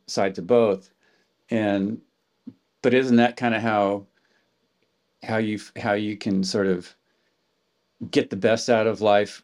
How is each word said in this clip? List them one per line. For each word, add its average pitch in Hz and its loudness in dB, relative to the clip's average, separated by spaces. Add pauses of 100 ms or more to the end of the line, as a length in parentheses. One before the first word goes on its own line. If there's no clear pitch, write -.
side 98 -2
to 95 -10
both. 104 0 (600)
And, 104 -2 (840)
but 123 2
isn't 131 4
that 120 4
kinda 113 -2
how, 101 0 (1160)
how 113 -4
you 107 -2
f-, - -16
how 113 -4
you 107 -4
can 98 -2
sort 98 -2
of 90 -4 (1160)
get - 0
the 110 -6
best 110 0
out 110 2
of 104 -2
life 104 2